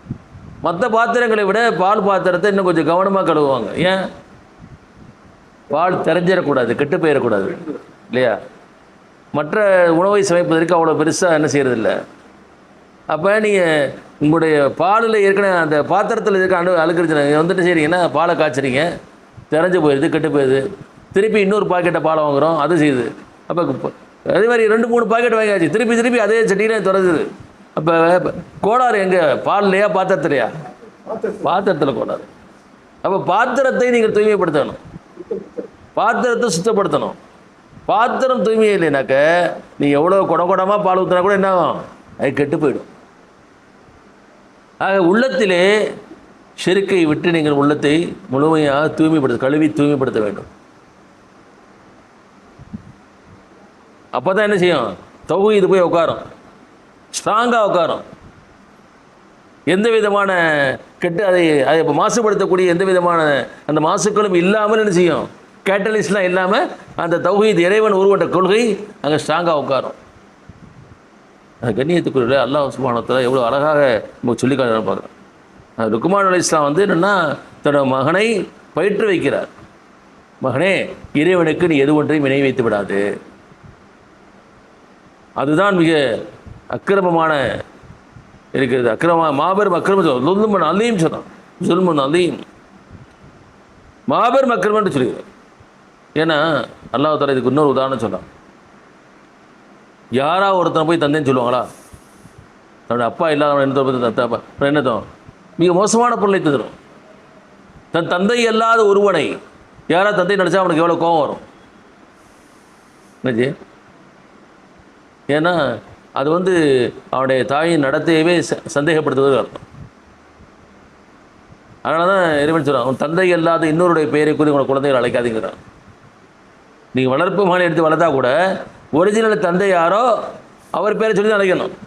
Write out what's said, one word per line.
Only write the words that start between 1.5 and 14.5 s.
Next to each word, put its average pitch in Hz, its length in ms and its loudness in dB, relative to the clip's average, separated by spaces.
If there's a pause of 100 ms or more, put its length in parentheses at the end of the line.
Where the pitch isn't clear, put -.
பால் 190 300 2
பாத்திரத்தை 185 480 0
இன்னும் 196 140 0
கொஞ்சம் 165 240 0
கவனமா 190 320 2
கழுவுவாங்க. 143 540 0
ஏன்? 185 320 -2 (1600)
பால் 175 320 0
தெரிஞ்சிடக்கூடாது, 160 760 0
கெட்டு 143 240 -2
போயிடக்கூடாது 117 580 0 (540)
இல்லையா? 117 280 0 (920)
மற்ற 180 600 2
உணவை 196 280 2
சமைப்பதற்கு 170 520 2
அவ்வளோ 156 380 2
பெருசா 180 160 0
என்ன 156 180 2
செய்யறதில்ல. 120 560 0 (1040)
அப்ப 190 340 -2
நீங்க 170 520 0 (280)
உங்களுடைய 151 560 2